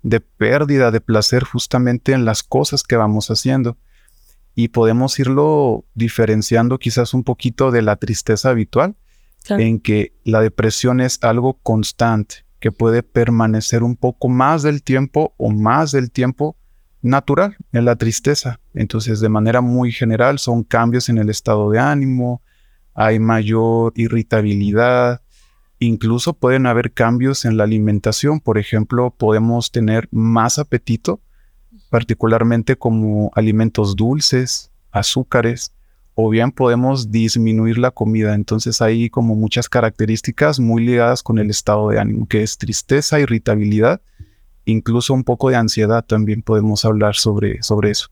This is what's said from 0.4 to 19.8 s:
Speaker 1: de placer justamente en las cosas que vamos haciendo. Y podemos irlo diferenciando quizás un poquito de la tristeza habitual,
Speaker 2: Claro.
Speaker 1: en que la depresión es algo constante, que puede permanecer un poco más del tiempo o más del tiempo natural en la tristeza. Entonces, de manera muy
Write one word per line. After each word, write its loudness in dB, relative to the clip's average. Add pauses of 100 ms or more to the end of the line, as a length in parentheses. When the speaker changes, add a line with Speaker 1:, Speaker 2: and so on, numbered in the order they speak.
Speaker 1:
de 0
placer 0
justamente -2
en 2
las 0
cosas -2
que 0
vamos 0
haciendo. -2 (800)
Y 0
podemos 2
irlo 0 (100)
diferenciando 0
quizás -2
un 0
poquito -2
de 2
la 2
tristeza -2
habitual, 0 (480)
Speaker 2:
Claro. 0
Speaker 1:
en 0
que 0 (100)
la 2
depresión 0
es -2
algo 0
constante, -2 (140)
que -2
puede 0
permanecer 0
un -2
poco -2
más 2
del -2
tiempo -2
o -4
más 0
del -2
tiempo -4 (440)
natural 0 (160)
en 2
la 2
tristeza. -2 (140)
Entonces, -4
de 2
manera 2
muy 0